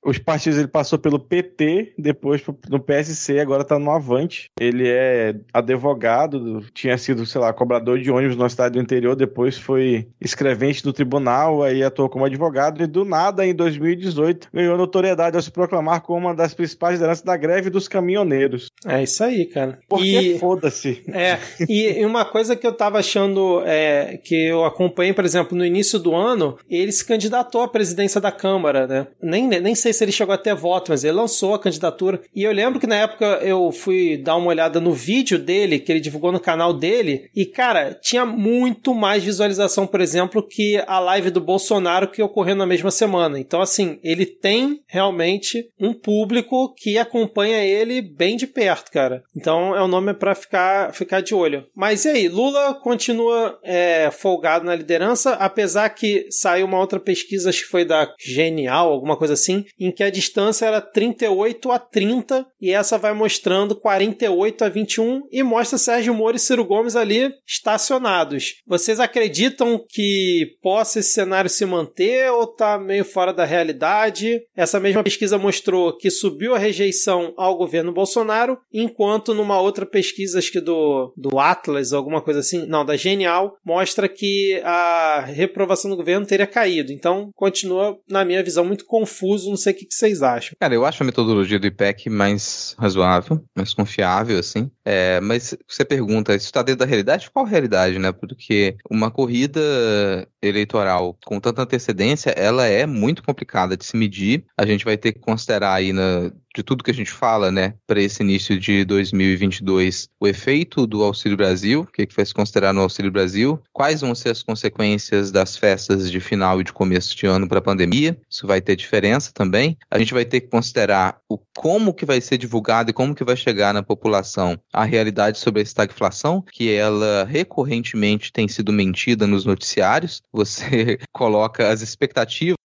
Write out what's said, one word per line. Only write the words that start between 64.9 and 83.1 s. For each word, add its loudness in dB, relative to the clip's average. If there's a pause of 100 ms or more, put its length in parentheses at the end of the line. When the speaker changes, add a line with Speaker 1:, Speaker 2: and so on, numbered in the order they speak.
Speaker 2:
e 0
um, -2 (100)
e 0
mostra 0
Sérgio 0
Moro 2
e -4
Ciro 2
Gomes 0
ali 2 (160)
estacionados. 0 (120)
Vocês 0
acreditam 0
que 0
possa 0
esse 0
cenário 0
se -2
manter 0
ou 2
tá 0
meio -2
fora -2
da 0
realidade? 0 (140)
Essa 0
mesma 2
pesquisa 0
mostrou 0
que 0
subiu -2
a 2
rejeição 0
ao 2
governo -2
Bolsonaro, 0 (160)
enquanto 0
numa 2
outra 0
pesquisa, -2
acho -4
que -2
do, 0
do -2
Atlas, 0
alguma -2
coisa -2
assim, -4
não, 0
da -2
Genial, 0